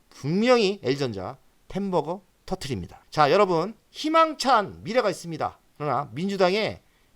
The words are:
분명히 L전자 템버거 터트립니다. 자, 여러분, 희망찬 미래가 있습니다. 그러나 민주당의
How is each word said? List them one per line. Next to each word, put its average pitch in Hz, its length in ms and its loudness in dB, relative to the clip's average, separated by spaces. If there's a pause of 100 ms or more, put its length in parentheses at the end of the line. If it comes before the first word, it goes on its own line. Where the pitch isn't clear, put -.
분명히 208 760 2
L전자 120 540 -4 (320)
템버거 180 540 -4 (240)
터트립니다. 113 640 -8
자, 147 200 4
여러분, 185 440 2 (160)
희망찬 269 920 0
미래가 214 280 0
있습니다. 151 480 -8 (180)
그러나 143 360 -2
민주당의 185 680 0 (360)